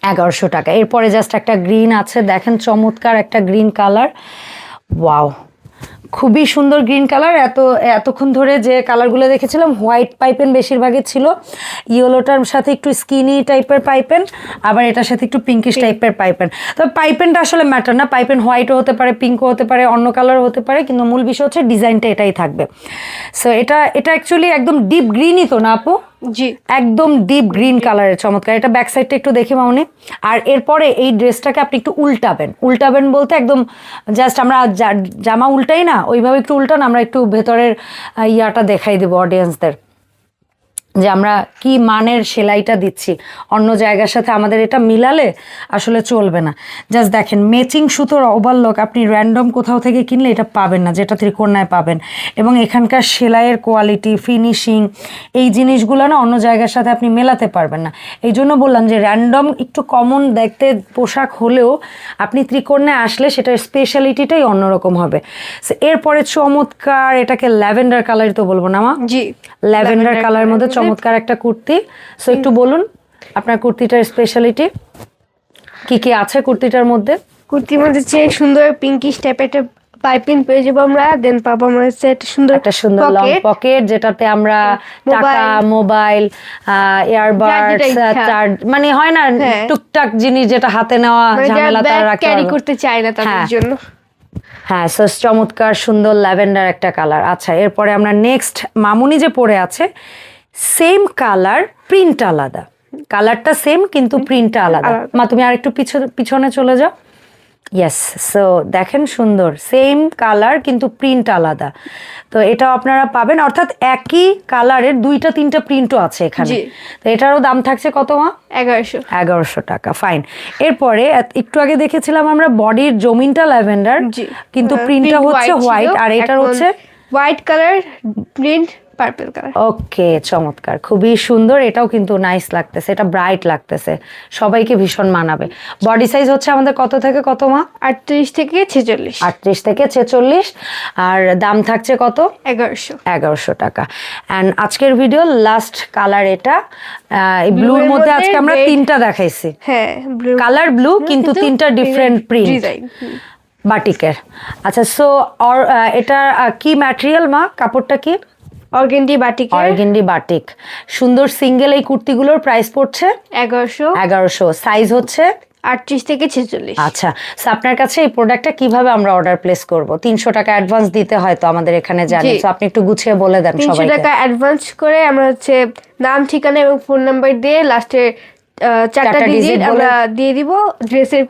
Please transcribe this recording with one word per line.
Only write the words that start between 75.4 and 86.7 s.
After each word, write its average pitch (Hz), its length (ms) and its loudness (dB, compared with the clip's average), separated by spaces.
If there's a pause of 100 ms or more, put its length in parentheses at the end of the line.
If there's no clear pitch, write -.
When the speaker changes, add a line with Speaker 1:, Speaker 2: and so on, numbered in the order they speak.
Speaker 1:
কি 247 100 0
কি 240 140 0
আছে 208 280 0
কুর্তিটার 247 440 0
মধ্যে? 240 340 0 (300)
Speaker 2:
কুর্তির 285 300 -2
মধ্যে 285 220 2
হচ্ছে 302 300 0
সুন্দর 294 420 2
পিঙ্কিশ 277 460 -4
টাইপের 269 260 -2
একটা 269 180 -2 (400)
পাইপিং 262 420 0
পেয়ে 262 180 2
যাবো 269 180 2
আমরা, 277 360 2
then 247 260 0
পাবো 233 240 0
আমরা 247 180 2
হচ্ছে 254 260 0
একটা 262 160 -4
সুন্দর 277 280 2
Speaker 1:
একটা 269 160 0
সুন্দর 196 400 2
লং 196 120 2
Speaker 2:
পকেট। 302 200 0
Speaker 1:
পকেট, 247 420 0
যেটাতে 220 420 -2
আমরা 214 520 2 (280)
Speaker 2:
মোবাইল। 262 160 2
Speaker 1:
টাকা, 220 380 2
মোবাইল, 214 640 2
আহ, - 460 -8